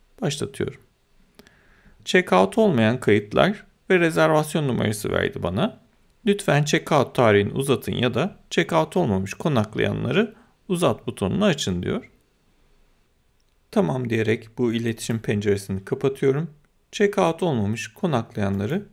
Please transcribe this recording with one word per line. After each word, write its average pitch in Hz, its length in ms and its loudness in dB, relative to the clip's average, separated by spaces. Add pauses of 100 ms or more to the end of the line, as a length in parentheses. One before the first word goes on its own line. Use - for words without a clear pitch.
(200)
başlatıyorum. 143 600 -6 (1200)
Check-out 185 560 2
olmayan 123 400 2
kayıtlar 135 680 2 (240)
ve 185 80 4
rezervasyon 160 680 2
numarası 110 440 -2
verdi - 300 -2
bana. 113 380 -2 (460)
"Lütfen 170 380 2
check-out 151 500 0
tarihini 104 380 4
uzatın 127 400 -2
ya 113 220 0
da 147 220 -2 (140)
check-out 170 480 0
olmamış 101 360 0
konaklayanları 117 1000 -2 (340)
uzat 170 380 -2
butonunu 123 380 -2
açın." 104 380 -2
diyor. - 280 -6 (1600)
"Tamam." 139 400 0
diyerek 113 480 -2
bu 120 140 0
iletişim 117 460 -2
penceresini 101 680 -2
kapatıyorum. 135 680 -2 (420)
Check-out 190 520 0
olmamış 107 440 -2
konaklayanları 113 1040 -4